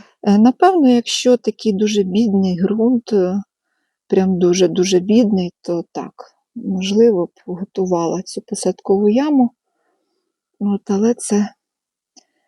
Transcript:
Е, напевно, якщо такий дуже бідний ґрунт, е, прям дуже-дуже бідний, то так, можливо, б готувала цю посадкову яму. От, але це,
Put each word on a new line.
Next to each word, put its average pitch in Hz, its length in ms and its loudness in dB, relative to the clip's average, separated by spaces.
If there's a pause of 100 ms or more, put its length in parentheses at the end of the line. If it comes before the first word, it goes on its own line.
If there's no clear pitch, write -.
(220)
Е, 202 160 2
напевно, 285 500 4
якщо 247 480 0
такий - 360 -4
дуже 208 300 0
бідний 190 600 0
ґрунт, 220 500 0
е, 190 300 0 (640)
прям 190 300 0
дуже-дуже 180 600 2
бідний, 202 600 0
то 170 320 -6
так, - 200 -12 (420)
можливо, 196 720 0
б - 40 -20 (160)
готувала 180 760 -4
цю - 180 -14
посадкову 202 680 -2
яму. 262 420 2 (1120)
От, 202 300 -4
але 214 240 0
це, 208 340 -4 (1000)